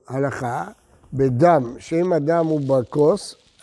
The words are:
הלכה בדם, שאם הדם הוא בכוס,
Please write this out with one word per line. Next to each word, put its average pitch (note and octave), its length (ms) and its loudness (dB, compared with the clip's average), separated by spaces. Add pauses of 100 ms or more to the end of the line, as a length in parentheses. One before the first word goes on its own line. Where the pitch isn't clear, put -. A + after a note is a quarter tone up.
הלכה C3 580 -4 (480)
בדם, C3+ 640 2
שאם F3 360 -2
הדם D#3+ 320 0
הוא D#3 140 0
בכוס, C#3+ 760 0 (280)